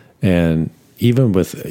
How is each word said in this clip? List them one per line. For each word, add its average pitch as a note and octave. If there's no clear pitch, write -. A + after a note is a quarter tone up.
And E2+
even A#2+
with, -